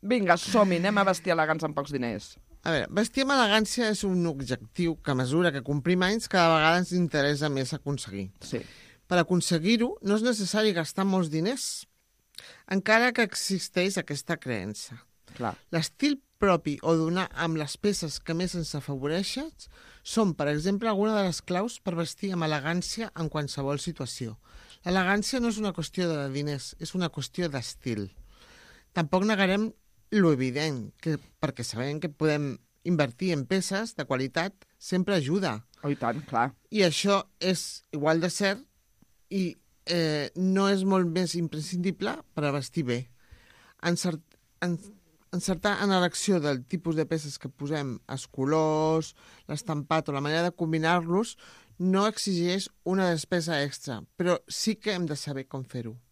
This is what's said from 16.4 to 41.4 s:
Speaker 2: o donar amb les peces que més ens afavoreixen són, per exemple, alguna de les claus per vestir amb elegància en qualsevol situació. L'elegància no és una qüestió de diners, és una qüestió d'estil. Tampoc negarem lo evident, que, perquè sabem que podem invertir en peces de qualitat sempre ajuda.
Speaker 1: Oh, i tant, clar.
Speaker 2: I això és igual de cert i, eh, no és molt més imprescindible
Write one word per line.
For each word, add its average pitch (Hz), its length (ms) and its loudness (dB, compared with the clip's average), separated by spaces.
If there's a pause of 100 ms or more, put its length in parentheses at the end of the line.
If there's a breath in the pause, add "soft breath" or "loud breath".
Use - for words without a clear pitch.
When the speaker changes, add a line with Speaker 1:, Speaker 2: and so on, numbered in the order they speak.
Speaker 2:
o 165 140 4
donar 170 360 0
amb 160 240 -2
les 151 200 -6
peces 190 440 -2
que 165 140 -6
més 180 200 -2
ens 165 220 -6
afavoreixen 151 720 -4 (540 loud breath)
són, 202 320 0
per 143 140 -2
exemple, 190 400 0
alguna 214 280 2
de 202 100 2
les 175 160 -2
claus 190 380 -2
per 180 160 -4
vestir 180 360 -4
amb 170 120 0
elegància 160 720 -2
en 160 120 -2
qualsevol 143 520 -4
situació. 127 560 -8 (480 loud breath)
L'elegància 190 560 2
no 233 80 0
és 214 100 -2
una 208 140 -2
qüestió 175 360 -4
de 143 220 -2
diners, 143 480 -6
és - 160 -12
una 180 160 0
qüestió 170 380 -6
d'estil. 120 640 -6 (800 soft breath)
Tampoc 180 320 0
negarem 202 460 2 (420)
lo 196 200 6
evident, 131 680 0
que, 156 160 -2 (240)
perquè - 240 -4
sabem 135 360 -4
que 170 80 -4
podem 147 440 0 (320)
invertir 170 500 0
en 135 120 -2
peces 190 500 -2
de 147 100 -6
qualitat 135 480 -2 (240)
sempre 185 380 0
ajuda. 156 400 0 (260)
Speaker 1:
Oh, 147 80 -2
i 143 80 0
tant, 117 260 -2
clar. 127 280 0 (180)
Speaker 2:
I 208 160 4
això 196 380 2 (160)
és - 500 -4
igual 156 320 2
de 175 80 0
cert 202 320 -2 (680)
i, 190 260 -2 (300)
eh, 156 500 0
no 190 340 4
és 190 140 2
molt 185 260 4
més 170 240 -2
imprescindible 175 800 -2 (180)